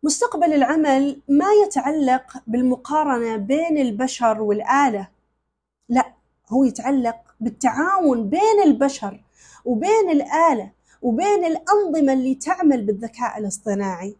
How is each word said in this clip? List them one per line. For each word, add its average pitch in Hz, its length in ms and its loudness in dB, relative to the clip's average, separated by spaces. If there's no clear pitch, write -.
مستقبل 330 500 0
العمل 277 760 2
ما 285 180 4
يتعلق 269 800 -2
بالمقارنة 254 920 -2
بين 294 420 -2
البشر 233 640 -2
والآلة، 214 680 0
لا، 240 260 0
هو 262 160 2
يتعلق 240 520 -2
بالتعاون 254 880 0
بين 415 360 2
البشر 262 600 0
وبين 349 460 2
الآلة 285 600 0
وبين 349 420 0
الأنظمة 320 680 0
اللي 262 220 0
تعمل 302 500 0
بالذكاء 220 540 -6
الاصطناعي. 196 800 -6